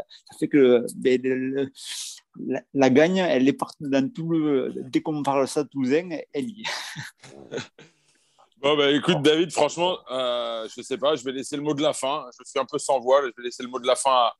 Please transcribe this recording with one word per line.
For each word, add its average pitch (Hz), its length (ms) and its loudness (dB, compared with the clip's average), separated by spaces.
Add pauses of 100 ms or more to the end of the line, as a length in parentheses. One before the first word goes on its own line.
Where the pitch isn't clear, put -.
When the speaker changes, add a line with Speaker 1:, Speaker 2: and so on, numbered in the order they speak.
(300)
Speaker 1:
ça - 80 -20
fait 156 100 -4
que, 123 360 6 (120)
ben, 127 260 2
le, 131 160 -2
le, 135 320 -4 (760)
la, 127 140 -6 (140)
la 131 160 4
gagne, 160 260 6 (100)
elle 131 220 2
est 139 60 2
partout - 340 -8
dans 135 240 2
tout 165 160 -6
le, 151 460 0 (160)
dès 156 100 -2
qu'on 151 220 -4
parle 135 260 0
Stade 147 220 -4
Toulousain, 139 400 0 (240)
elle 139 160 -4
y 104 100 -16
est. - 960 -12
<laughs> 131 40 -6 (1040)
Speaker 2:
Bon, 147 140 4
bah, 143 140 4
écoute, 147 320 2
David, 156 300 4
franchement, 170 440 0 (140)
euh, 120 680 -4
je 120 60 -10
sais 123 160 -6
pas, 143 160 2
je 123 100 -4
vais 135 80 -4
laisser 135 240 -8
le 143 60 -6
mot 147 100 -2
de 139 80 -4
la 147 140 0
fin. 139 320 -4 (120)
Je 127 80 -20
suis 135 140 -4
un 123 60 -2
peu 147 120 -8
sans 135 220 0
voix, 131 220 6
je 127 60 -4
vais 120 160 -12
laisser 120 180 -8
le 123 80 -10
mot 127 100 -8
de 120 60 -8
la 127 100 4
fin 135 140 0
à, 120 300 4